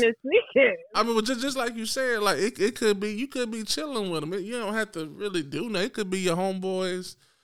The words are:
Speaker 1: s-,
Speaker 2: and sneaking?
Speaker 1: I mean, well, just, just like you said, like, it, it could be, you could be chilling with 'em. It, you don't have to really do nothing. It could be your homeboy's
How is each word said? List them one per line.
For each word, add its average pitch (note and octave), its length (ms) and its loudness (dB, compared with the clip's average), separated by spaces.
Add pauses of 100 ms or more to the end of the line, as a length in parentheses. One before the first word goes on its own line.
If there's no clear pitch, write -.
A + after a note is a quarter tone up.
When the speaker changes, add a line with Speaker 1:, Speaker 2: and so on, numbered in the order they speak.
Speaker 1:
s-, - 20 6
Speaker 2:
and A3+ 180 4
sneaking? C4+ 560 4 (160)
Speaker 1:
I G3+ 100 4
mean, A#3 120 0
well, G#3+ 80 4
just, A#3+ 180 0
just C4+ 160 -2
like A#3+ 180 -2
you A3 100 -6
said, B3 360 0
like, G3 160 4
it, G3 220 0
it G#3 160 2
could G#3 240 2
be, G#3+ 140 -2
you A#3+ 140 -4
could B3 220 -2
be A3 140 -6
chilling A#3+ 480 -2
with D#3 120 -2
'em. D#3+ 100 -4
It, G3 80 -2
you A3+ 180 -6
don't G#3 140 -2
have G#3+ 200 -2
to D#3+ 120 -6
really F3+ 360 -4
do D3 280 -4
nothing. G3 180 0
It - 60 -10
could G3+ 160 -4
be F#3+ 100 -2
your F3+ 160 2
homeboy's F#3 800 -2 (280)